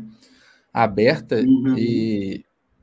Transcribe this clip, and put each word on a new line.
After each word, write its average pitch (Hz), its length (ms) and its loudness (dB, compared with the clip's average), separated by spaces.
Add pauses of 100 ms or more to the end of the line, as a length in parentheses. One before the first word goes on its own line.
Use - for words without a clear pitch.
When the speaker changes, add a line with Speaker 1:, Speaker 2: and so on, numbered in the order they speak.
(720)
Speaker 1:
aberta 113 640 0
Speaker 2:
Uhum. 131 420 2
Speaker 1:
e, 110 680 -4 (380)